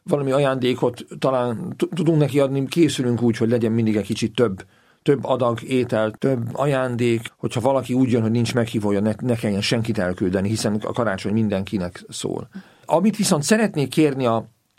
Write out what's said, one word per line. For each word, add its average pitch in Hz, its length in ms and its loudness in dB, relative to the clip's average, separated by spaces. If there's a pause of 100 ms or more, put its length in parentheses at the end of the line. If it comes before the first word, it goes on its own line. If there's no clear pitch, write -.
valami 143 280 0
ajándékot 131 760 0 (140)
talán 123 580 -2
t-, - 180 0
tudunk 156 240 2
neki 139 200 2
adni, 139 280 0
készülünk 135 540 2
úgy, 120 160 2
hogy 113 120 2
legyen 117 220 2
mindig 110 240 2
egy 101 100 0
kicsit 110 300 -4
több, 104 300 0 (380)
több - 220 2
adag 120 380 0
étel, 117 480 0
több 117 400 -2
ajándék, 123 840 0
hogyha - 220 -4
valaki 123 340 2
úgy 127 180 2
jön, 120 100 4
hogy 110 100 0
nincs 117 220 0
meghívója, 107 460 0
ne, 107 120 0 (100)
ne 123 140 0
kelljen 104 260 -2
senkit 113 360 0
elküldeni, 92 520 0
hiszen 107 260 -2
a - 180 -6
karácsony 101 400 -2
mindenkinek 98 760 -2
szól. - 380 -8 (380)
Amit 185 300 2
viszont 170 280 0
szeretnék 196 460 2
kérni 135 360 2
a, 113 200 2 (340)